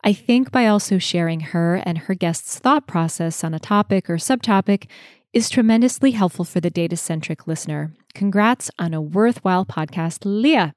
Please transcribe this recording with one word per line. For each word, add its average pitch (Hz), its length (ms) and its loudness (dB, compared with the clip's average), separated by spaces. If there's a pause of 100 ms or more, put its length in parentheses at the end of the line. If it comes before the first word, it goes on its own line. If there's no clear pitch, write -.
I 202 100 4
think 247 380 0
by 247 160 4
also 202 320 2
sharing 165 400 -2
her 170 440 0
and 165 140 -4
her 190 160 -4
guests' - 460 -4
thought 285 260 2
process 165 580 -4
on 160 120 -6
a 160 40 -6
topic 202 520 0
or 170 60 -2
subtopic 202 680 0 (480)
is 233 160 2
tremendously 240 640 4
helpful 185 340 0
for - 140 -2
the 170 100 -2
data-centric 165 760 -4
listener. 156 440 -6 (220)
Congrats 202 640 0
on 170 160 -4
a 156 80 -4
worthwhile 190 640 2
podcast, 165 580 -6
Leah. 208 540 0